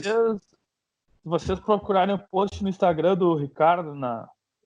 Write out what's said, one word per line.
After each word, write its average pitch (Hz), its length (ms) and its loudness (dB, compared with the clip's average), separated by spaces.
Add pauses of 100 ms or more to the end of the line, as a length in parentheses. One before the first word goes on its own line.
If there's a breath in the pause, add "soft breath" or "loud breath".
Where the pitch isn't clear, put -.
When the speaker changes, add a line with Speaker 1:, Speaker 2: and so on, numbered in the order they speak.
Speaker 1:
nisso. 226 340 0
Speaker 2:
se - 100 -20 (760)
vocês 170 360 -4
procurarem 196 560 0
o 185 40 -4
post 196 440 -4
no 190 60 -2
Instagram 180 460 2
do 175 200 2
Ricardo, 156 580 0
na, 120 340 -8 (380)